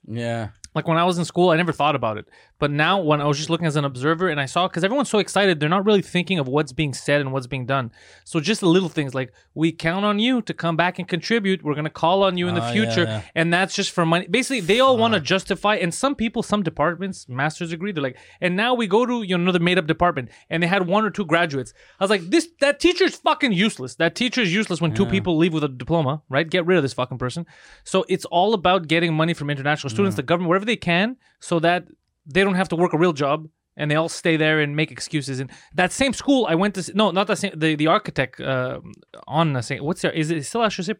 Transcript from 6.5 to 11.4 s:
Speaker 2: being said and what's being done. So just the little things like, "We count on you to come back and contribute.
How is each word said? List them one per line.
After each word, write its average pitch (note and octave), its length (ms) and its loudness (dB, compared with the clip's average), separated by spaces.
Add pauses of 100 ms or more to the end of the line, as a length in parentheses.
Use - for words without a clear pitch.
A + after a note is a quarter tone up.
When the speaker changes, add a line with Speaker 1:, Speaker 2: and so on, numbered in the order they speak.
Speaker 2:
being D3 200 -2
said C#3+ 280 0
and C3+ 100 -4
what's C3 140 -4
being B2 220 -8
done. B2+ 240 -2 (340)
So - 140 -2
just G3 220 -2
the G3 60 2
little E3+ 220 4
things C#3 240 -4
like, C3 180 -4 (220)
"We D#3+ 180 0
count F3 340 -2
on G#3 120 0
you A#3+ 260 0
to - 120 -8
come E3 200 -2
back F3 220 0
and F3+ 100 -8
contribute. F#3+ 560 -2